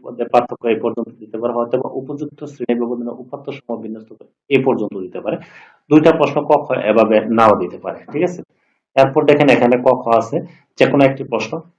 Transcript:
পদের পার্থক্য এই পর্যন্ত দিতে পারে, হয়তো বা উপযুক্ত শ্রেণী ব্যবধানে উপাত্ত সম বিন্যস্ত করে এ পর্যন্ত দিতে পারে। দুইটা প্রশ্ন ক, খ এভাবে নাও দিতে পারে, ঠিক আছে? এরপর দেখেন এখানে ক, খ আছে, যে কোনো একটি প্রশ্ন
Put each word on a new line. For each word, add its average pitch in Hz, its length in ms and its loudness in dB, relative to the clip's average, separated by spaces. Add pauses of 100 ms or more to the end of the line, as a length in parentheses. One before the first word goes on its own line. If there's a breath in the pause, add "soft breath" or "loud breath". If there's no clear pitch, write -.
পদের 120 260 -10
পার্থক্য 120 380 0
এই 110 120 0
পর্যন্ত 113 400 -6
দিতে 107 180 -14
পারে, 117 160 -4
হয়তো 120 240 -2
বা 131 160 -4
উপযুক্ত 143 500 -10
শ্রেণী 120 360 -4
ব্যবধানে 120 320 -6
উপাত্ত 127 380 -14
সম 139 320 -10
বিন্যস্ত 110 320 -14
করে - 460 -4
এ 131 40 -2
পর্যন্ত 107 360 -2
দিতে 92 200 -12
পারে। - 180 -6 (520 loud breath)
দুইটা 156 220 6
প্রশ্ন 151 300 0
ক, 147 260 2
খ - 40 -4
এভাবে 107 480 2
নাও 110 400 4
দিতে 87 180 -8
পারে, - 220 -10 (120)
ঠিক 151 120 -4
আছে? 180 180 -6 (540)
এরপর 135 300 4
দেখেন 147 240 4
এখানে 117 280 4
ক, 127 100 0 (160)
খ - 40 -6
আছে, 117 320 0 (400 loud breath)
যে 131 60 6
কোনো 139 180 2
একটি 135 200 0
প্রশ্ন 113 380 -6 (180)